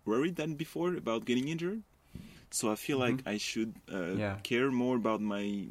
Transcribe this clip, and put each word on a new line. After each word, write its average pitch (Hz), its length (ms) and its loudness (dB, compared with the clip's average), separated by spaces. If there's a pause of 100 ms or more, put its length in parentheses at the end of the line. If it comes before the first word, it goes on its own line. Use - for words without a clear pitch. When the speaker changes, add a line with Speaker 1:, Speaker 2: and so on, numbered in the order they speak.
Speaker 1:
worried 143 320 2
than 156 180 -2
before 160 400 -2
about 113 300 -2
getting 127 240 2
injured. 175 340 -4 (680)
So 110 200 2
I 107 40 2
feel 139 240 0
like 123 180 4
Speaker 2:
Mm-hmm. 131 120 -6
Speaker 1:
I 104 80 0
should, 113 360 -2 (180)
uh, 90 220 -2
Speaker 2:
Yeah. 104 300 0
Speaker 1:
care 123 260 4
more 123 260 4
about 110 260 2
my, 101 500 -2